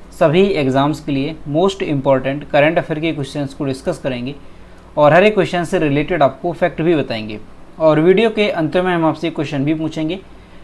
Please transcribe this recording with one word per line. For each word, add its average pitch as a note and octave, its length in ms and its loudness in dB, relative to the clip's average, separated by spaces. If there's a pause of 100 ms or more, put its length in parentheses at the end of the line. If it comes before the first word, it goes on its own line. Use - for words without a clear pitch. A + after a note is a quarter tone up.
(120)
सभी E3+ 320 4
एग्जाम्स C#3+ 560 0
के - 120 -8
लिए C#3+ 240 -4 (140)
most F3+ 360 0
important C#3 680 0
current D#3 260 2
affair D#3 220 -4
के D#3+ 140 -2
questions C#3+ 400 -6
को D3+ 120 -6
discuss C3+ 320 -6
करेंगे C3 380 -6 (640)
और D3 160 6
हर F3+ 100 8
एक G#3+ 100 4
question F3 300 0
से F#3 160 -2
related D3+ 440 0
आपको C#3 280 -2
fact E3+ 300 -4
भी E3 140 2
बताएंगे। A2 440 -6 (400)
और D#3 200 4
वीडियो F#3+ 300 4
के G#3 200 0
अंत D#3+ 280 -2
में F3+ 160 2
हम E3 120 0
आपसे D#3 240 -2
क्वेश्चन C#3+ 360 -4
भी D3+ 80 0
पूछेंगे, D#3+ 460 -4 (440)